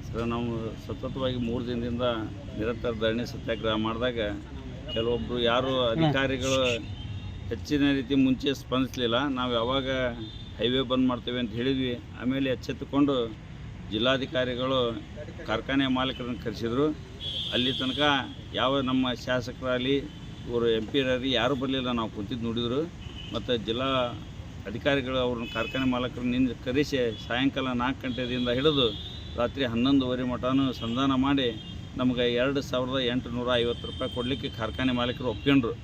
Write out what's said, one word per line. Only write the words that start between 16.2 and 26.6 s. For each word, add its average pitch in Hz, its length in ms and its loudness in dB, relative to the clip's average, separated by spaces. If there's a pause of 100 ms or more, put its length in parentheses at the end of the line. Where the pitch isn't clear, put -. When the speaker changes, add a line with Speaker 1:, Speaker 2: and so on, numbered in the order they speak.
Speaker 1:
ಕರೆಸಿದ್ರು. 117 440 0 (680)
ಅಲ್ಲಿ 123 200 2
ತನಕ 131 280 -2 (520)
ಯಾವ 131 280 2
ನಮ್ಮ 131 320 2
ಶಾಸಕರಾಗಲಿ, 127 840 0 (540)
ಇವರು 117 200 4
ಎಂ 110 160 4
ಪಿ 131 460 2
ಯಾರು 123 240 4
ಬರಲಿಲ್ಲ. 131 360 0
ನಾವು 113 180 0
ಕುಂತಿದ್ದು 110 360 -6
ನೋಡಿದ್ರು. 120 360 0 (520)
ಮತ್ತು 117 320 0
ಜಿಲ್ಲಾ 123 260 0 (760)
ಅಧಿಕಾರಿಗಳು 131 500 0
ಅವ್ರನ್ನ, 123 360 0
ಕಾರ್ಖಾನೆ 117 320 0
ಮಾಲೀಕರನ್ನ 123 460 0
ನಿಂದು 123 340 2